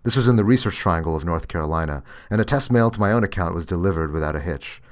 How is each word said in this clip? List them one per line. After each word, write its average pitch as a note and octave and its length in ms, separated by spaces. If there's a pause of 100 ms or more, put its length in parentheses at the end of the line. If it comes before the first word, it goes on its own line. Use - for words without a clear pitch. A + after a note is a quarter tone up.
This A#2+ 140
was A#2+ 100
in B2 80
the G#2+ 80
Research A2 320
Triangle E2 400
of D2+ 80
North E2 240
Carolina, D#2 560 (260)
and G#2+ 120
a - 20
test C3+ 300
mail A#2 180
to - 80
my G#2 140
own A#2 100
account F2 320
was E2+ 100
delivered E2+ 460
without D2+ 240
a D2 60
hitch. - 500